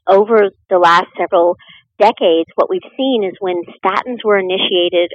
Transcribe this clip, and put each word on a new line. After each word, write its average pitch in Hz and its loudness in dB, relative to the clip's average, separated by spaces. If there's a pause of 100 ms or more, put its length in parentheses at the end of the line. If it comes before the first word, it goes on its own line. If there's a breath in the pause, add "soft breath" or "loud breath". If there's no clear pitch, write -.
over 202 2 (220)
the 190 2
last 175 2 (100)
several 175 0 (420 soft breath)
decades, 196 0
what - -2
we've 370 -4 (160)
seen 262 -2
is 175 -6
when 180 -4 (160)
statins 214 -6
were 208 2
initiated 180 -2